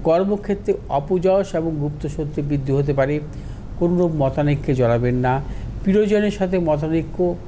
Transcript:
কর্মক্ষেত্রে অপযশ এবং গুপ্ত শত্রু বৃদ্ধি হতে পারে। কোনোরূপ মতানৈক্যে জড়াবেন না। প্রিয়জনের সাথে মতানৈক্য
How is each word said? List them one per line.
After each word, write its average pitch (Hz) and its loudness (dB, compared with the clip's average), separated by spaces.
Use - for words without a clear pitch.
কর্মক্ষেত্রে 196 0
অপযশ 185 2
এবং 165 0
গুপ্ত 147 -4
শত্রু 147 -4
বৃদ্ধি 139 0
হতে 143 2
পারে। 143 0
কোনোরূপ 175 2
মতানৈক্যে 147 0
জড়াবেন 120 2
না। 127 0
প্রিয়জনের 208 4
সাথে 185 0
মতানৈক্য 160 0